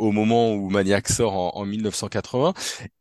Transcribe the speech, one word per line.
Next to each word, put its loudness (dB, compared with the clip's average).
au 2
moment 4
où -2
Maniac 2
sort 0
en, -4
en -6
mille -4
neuf -2
cent -6
quatre-vingts. -2